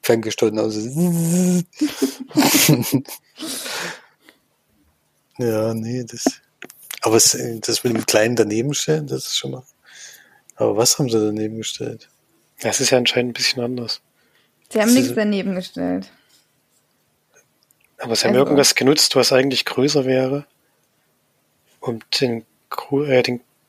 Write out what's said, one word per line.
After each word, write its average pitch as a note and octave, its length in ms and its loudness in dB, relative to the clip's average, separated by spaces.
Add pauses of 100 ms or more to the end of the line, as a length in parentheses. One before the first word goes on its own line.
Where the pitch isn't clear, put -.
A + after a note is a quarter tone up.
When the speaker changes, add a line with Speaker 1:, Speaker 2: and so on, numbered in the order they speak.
Speaker 1:
ferngesteuerten A2 580 0
Auto. A2 120 0
<laughs> E3+ 2250 0 (2500)
Ja, A2+ 320 0
nee, A#2 300 -6
das, A#2 220 -12 (760)
aber A2 140 0
es, - 160 6 (300)
das - 240 -4
mit A#2+ 100 2
dem G#2+ 100 -2
kleinen A2 300 2
Danebenstellen, C3+ 720 0
das C3 200 -8
ist - 100 -4
schon - 140 -6
mal, C3 120 -12 (960)
aber A2 180 0
was A#2 240 2
haben C3+ 100 0
sie A2+ 80 2
daneben G#2+ 380 -2
gestellt? A2+ 540 -10 (500)
Speaker 2:
Das A2+ 220 -2
ist B2+ 80 0
ja C3 80 4
anscheinend B2 340 0
ein - 40 -12
bisschen - 280 -2
anders. A#2+ 380 -6 (680)
Speaker 3:
Sie A3 120 0
haben G#3+ 80 2
Speaker 1:
Sie B3 100 6
Speaker 3:
nichts C4 160 0
daneben G3 400 0
gestellt. F#3 560 -6 (1900)
Speaker 2:
Aber A#2 180 -4
sie - 100 0
haben G#2+ 80 2
Speaker 3:
Also C3+ 120 4
Speaker 2:
irgendwas C#3+ 280 4
genutzt, C#3+ 400 2
was B2+ 160 4
eigentlich C3 320 2
größer C#3 400 0
wäre, C3 420 0 (1300)
um A2+ 200 -8 (200)
den A#2 260 0 (240)
Gru-, - 360 -2
äh, C3 180 6
den B2 160 -2 (300)